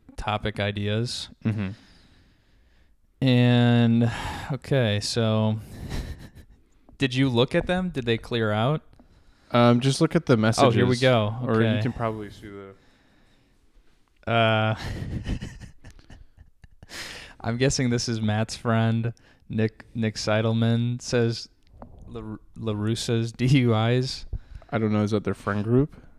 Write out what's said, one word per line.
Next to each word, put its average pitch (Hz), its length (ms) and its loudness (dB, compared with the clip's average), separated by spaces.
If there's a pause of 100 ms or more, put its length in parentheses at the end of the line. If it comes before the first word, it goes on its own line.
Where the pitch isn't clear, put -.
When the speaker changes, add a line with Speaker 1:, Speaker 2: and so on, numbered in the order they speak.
(180)
Speaker 1:
topic 107 420 -6
ideas. 104 720 -4 (160)
Speaker 2:
Mm-hmm. 104 240 -2 (1500)
Speaker 1:
And, 120 920 4 (400)
okay, 120 480 0
so 110 600 0 (680)
<laughs> - 720 -20
did 127 160 -2
you 135 160 2
look 120 240 2
at 175 140 -2
them? 180 240 -2
Did 139 160 -6
they 117 100 0
clear 110 340 -4
out? 117 300 0 (720)
Speaker 2:
Um, 120 280 6
just 135 220 2
look 160 140 2
at 160 100 2
the 139 80 6 (240)
Speaker 1:
Oh, 135 140 6
here 101 140 4
we - 40 2
Speaker 2:
messages, 123 120 2
Speaker 1:
go. 113 420 4
Speaker 2:
or 117 180 2
you 113 60 4
Speaker 1:
Okay. 107 160 0
Speaker 2:
can 120 100 -2
probably 110 380 -6
see 110 160 -18 (1800)
the 110 60 -4
Speaker 1:
Uh, 110 480 2
<laughs> - 60 -10 (2500)
I'm 113 160 -4
guessing 131 320 2
this 120 200 0
is 113 120 -2
Matt's 107 360 -2
friend, 113 560 0 (360)
Nick, 110 360 -2 (100)
Nick 110 200 -2
Seidelman, 113 840 0
says 117 460 -2 (600)
La, 117 140 -12 (360)
LaRussa's 113 720 -2
D 123 140 -4 (140)
U 120 160 4
Is. 120 500 0 (460)
Speaker 2:
I 120 60 -2
don't 110 140 0
know. 107 120 2
Is 101 80 0
that 104 120 0
their 98 100 -2
friend 101 300 -4
group? 123 320 2 (240)